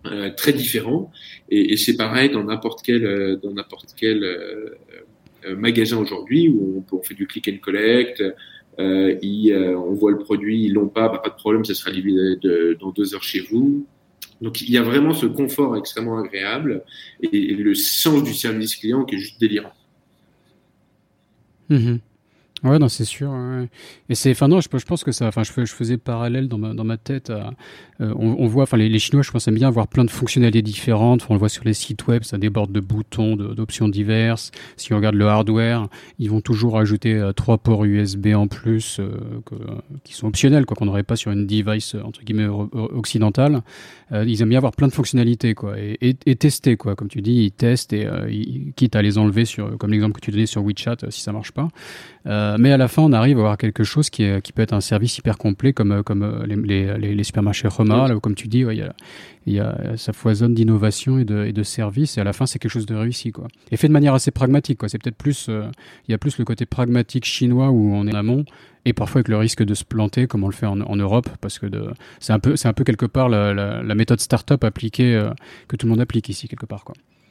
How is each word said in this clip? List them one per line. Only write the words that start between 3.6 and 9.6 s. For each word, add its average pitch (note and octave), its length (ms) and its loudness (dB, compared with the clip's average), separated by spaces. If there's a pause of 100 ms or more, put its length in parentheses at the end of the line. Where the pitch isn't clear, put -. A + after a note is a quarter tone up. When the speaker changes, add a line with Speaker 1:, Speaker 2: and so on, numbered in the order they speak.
Speaker 1:
quel, A2 280 0
euh, F#2+ 460 -10 (760)
euh, F#2+ 100 -8
magasin A2+ 420 0
aujourd'hui G#2+ 500 0
où F#2+ 300 0
on - 20 -6
peut, F#2+ 160 -6
on F2+ 60 -8
fait - 120 -14
du G2+ 120 -8
click - 220 -10
and G2+ 140 -6
collect, A2+ 600 0 (560)
euh, F#2+ 420 2
ils, G#2 320 2
euh, F#2 260 0